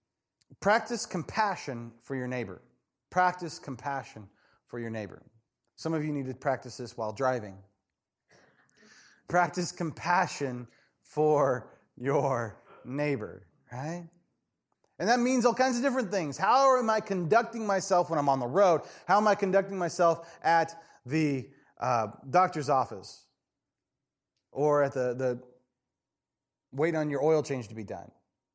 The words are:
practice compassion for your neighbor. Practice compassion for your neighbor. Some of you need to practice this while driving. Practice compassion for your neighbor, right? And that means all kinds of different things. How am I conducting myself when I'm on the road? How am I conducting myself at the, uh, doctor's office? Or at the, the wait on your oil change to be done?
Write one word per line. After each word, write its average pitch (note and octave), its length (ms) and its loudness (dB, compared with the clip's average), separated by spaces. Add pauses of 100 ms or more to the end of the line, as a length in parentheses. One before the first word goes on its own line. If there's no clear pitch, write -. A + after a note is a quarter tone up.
(600)
practice A3+ 440 0
compassion D3+ 880 -4 (120)
for C#3 100 -10
your B2+ 140 -6
neighbor. A#2+ 340 -8 (480)
Practice F3+ 480 0
compassion B2+ 680 -10 (400)
for B2 100 -12
your A#2 120 -8
neighbor. A2 320 -10 (520)
Some - 180 -6
of D#3 120 -2
you D3+ 80 -4
need C#3 140 -6
to B2+ 80 -8
practice B2+ 420 -4
this A#2+ 200 -12
while G#2+ 160 -6
driving. A2 460 -4 (1700)
Practice E3+ 440 0
compassion D3+ 960 -4 (340)
for D3 680 2 (280)
your C3 600 -2 (280)
neighbor, A#2+ 600 -6 (280)
right? E3 360 -10 (880)
And F3+ 100 0
that A#3+ 120 4
means B3 240 2
all A#3+ 80 6
kinds B3+ 240 2
of A#3+ 60 -2
different B3 280 0
things. E3 280 -2
How B3+ 400 4
am A#3 100 0
I A3 120 2
conducting G#3+ 680 0
myself F#3+ 420 2
when D#3+ 100 0
I'm C#3+ 120 4
on C3 100 2
the B2 60 -2
road? E3 360 4 (240)
How F#3+ 120 6
am G#3+ 100 4
I G#3 60 6
conducting G3 420 0
myself E3+ 500 2 (160)
at E3 320 2 (300)
the, C#3 460 -2 (280)
uh, A#2 300 0 (220)
doctor's E3 400 2
office? A#2 540 -2 (1300)
Or D3 320 2
at C#3 100 -2
the, B2+ 200 -2
the B2 280 -2 (1300)
wait D#3+ 220 0
on D3+ 160 -2
your C#3 120 -2
oil D#3 200 4
change B2 260 -6
to G#2 60 -18
be A2 100 -10
done? F#2 260 -12 (440)